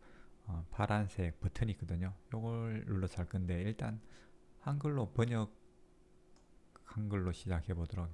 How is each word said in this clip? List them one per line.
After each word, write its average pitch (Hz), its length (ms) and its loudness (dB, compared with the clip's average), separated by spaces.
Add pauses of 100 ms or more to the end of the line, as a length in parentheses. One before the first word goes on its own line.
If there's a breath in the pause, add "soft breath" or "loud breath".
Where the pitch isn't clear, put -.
(460 loud breath)
어, 85 240 -4
파란색 101 680 2
버튼이 107 320 2
있거든요. 92 420 -2 (180)
요걸 113 540 -2
눌러서 95 320 2
할 90 100 0
건데 90 340 2
일단 110 380 0 (600 loud breath)
한글로 143 520 0
번역, 117 400 4 (1300)
한글로 101 480 0
시작해 87 420 -2
보도록 85 400 -2